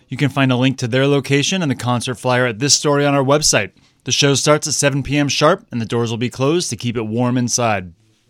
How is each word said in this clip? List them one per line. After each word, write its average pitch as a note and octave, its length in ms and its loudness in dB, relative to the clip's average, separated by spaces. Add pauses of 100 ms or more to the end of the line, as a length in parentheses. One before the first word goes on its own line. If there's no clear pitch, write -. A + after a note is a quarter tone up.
You C#3 80 -10
can C#3 140 2
find C3 240 2
a - 20 0
link C3 220 2
to B2+ 100 -4
their B2+ 180 2
location C#3+ 560 0
and D#3 80 0
the B2 60 0
concert A#2+ 400 -4
flyer B2 300 0
at A#2 140 -4
this C#3 140 2
story C#3+ 320 2
on C#3+ 80 2
our C#3 120 2
website. C#3 480 2 (300)
The B2+ 100 -6
show C#3+ 220 2
starts D3+ 340 2
at C#3+ 40 -4
seven C#3 300 0
P C#3+ 140 -2
M D3 100 2
sharp, D#3 420 2
and A#2+ 120 -4
the A2+ 40 -4
doors A#2 240 -2
will A#2 80 -4
be A#2 120 -2
closed D#3 400 -2
to - 80 -6
keep A#2+ 180 -4
it A#2+ 60 -2
warm A#2+ 360 0
inside. A2+ 540 -2 (380)